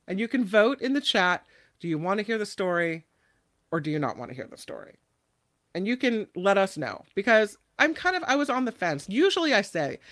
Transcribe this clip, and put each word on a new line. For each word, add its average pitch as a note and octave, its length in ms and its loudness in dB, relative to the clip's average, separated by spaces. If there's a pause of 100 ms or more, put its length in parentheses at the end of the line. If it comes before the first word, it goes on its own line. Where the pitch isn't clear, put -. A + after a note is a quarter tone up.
and F#3+ 120 -4
you A3+ 80 0
can B3+ 160 0
vote G#3+ 380 4
in C4 120 0
the C#4 80 0
chat. F3+ 440 0 (340)
Do E3+ 80 -10
you D#3+ 100 -2
wanna F#3+ 260 -2
hear A3+ 140 -2
the G#3 80 -4
story, E3+ 600 -2 (680)
or E3 80 0
do D3+ 120 -4
you D3+ 80 -2
not B2+ 180 -4
wanna - 160 -12
hear B2+ 140 -12
the - 100 -20
story? - 380 -16 (800)
And F#3 120 -2
you B3 100 0
can A#3+ 380 0
let G3 220 2
us F#3+ 200 0
know, G#2+ 260 -6 (100)
because A3 440 4 (200)
I'm D#4 160 2
kind F#4 220 0
of, F4 80 -4
I B3+ 120 0
was C#4+ 140 0
on B3+ 160 0
the A#3 60 -2
fence. D#3 380 -4
Usually D#4+ 440 2
I G3+ 80 4
say, D#3 380 -4 (120)